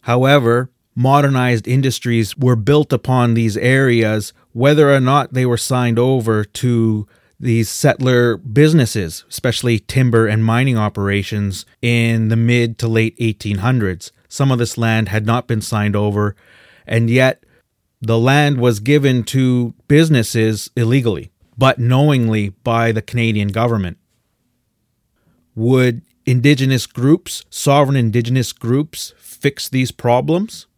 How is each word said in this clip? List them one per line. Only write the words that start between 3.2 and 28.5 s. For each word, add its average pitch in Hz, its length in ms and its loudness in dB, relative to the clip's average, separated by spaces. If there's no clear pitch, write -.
these 113 220 0
areas 117 800 0
whether 143 400 4
or 139 60 4
not 131 340 0
they 127 120 0
were 120 120 0
signed 120 420 0
over 117 440 0
to 113 640 -2
these 113 300 0
settler 123 680 0
businesses, 117 920 0
especially 120 480 -2
timber 117 500 2
and 110 180 0
mining 120 320 0
operations 101 880 -4
in 117 480 0
the 113 80 0
mid 117 400 0
to 117 100 -4
late 113 320 -4
eighteen 107 380 -4
hundreds. 101 540 -4
Some 135 220 -2
of 123 80 0
this 117 180 -4
land 113 320 -2
had 107 160 -4
not 117 220 -2
been 110 140 -2
signed 104 340 -2
over, 104 400 -2
and 113 220 0
yet 131 340 0
the 113 160 0
land 139 420 2
was 120 200 0
given 135 460 0
to 123 480 -2
businesses 120 880 0
illegally, 117 560 -2
but 131 220 0
knowingly 120 680 2
by 117 420 -2
the 110 100 -2
Canadian 110 480 -2
government. 107 480 -2
Would 123 460 0
Indigenous 131 600 2
groups, - 640 -2
sovereign 139 480 2
Indigenous 120 560 0